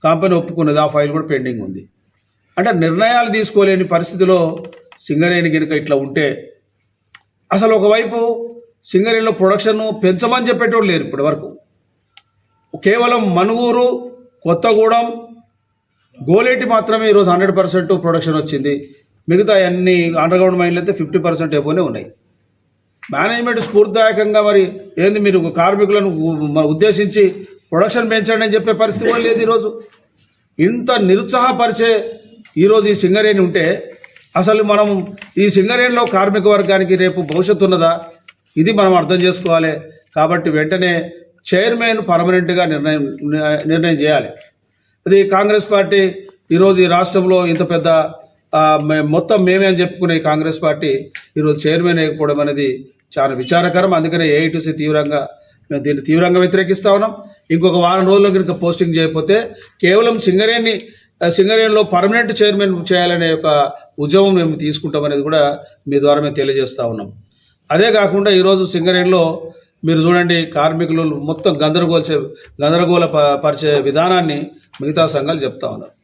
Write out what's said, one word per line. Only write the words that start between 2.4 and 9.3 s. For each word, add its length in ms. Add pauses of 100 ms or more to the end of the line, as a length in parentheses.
అంటే 140
నిర్ణయాలు 580
తీసుకోలేని 540
పరిస్థితిలో 800 (360)
సింగరేణి 500
కనుక 220
ఇట్లా 240
ఉంటే, 580 (960)
అసలు 220
ఒకవైపు 440 (680)
సింగరేణిలో 480